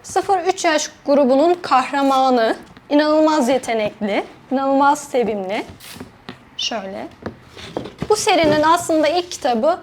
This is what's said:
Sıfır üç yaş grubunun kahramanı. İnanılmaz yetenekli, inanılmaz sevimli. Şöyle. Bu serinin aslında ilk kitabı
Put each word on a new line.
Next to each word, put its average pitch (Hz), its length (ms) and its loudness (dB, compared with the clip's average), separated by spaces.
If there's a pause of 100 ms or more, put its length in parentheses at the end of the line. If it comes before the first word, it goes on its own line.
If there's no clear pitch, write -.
Sıfır 370 360 -2
üç 359 260 -4
yaş 254 240 0 (160)
grubunun 285 480 4
kahramanı. 262 1000 2 (340)
İnanılmaz 302 600 2
yetenekli, 220 760 -2 (280)
inanılmaz 269 480 2
sevimli. 214 640 -4 (960)
Şöyle. 208 500 -8 (1000)
Bu 415 60 6
serinin 311 480 2
aslında 320 440 2
ilk 349 240 -2
kitabı 269 520 0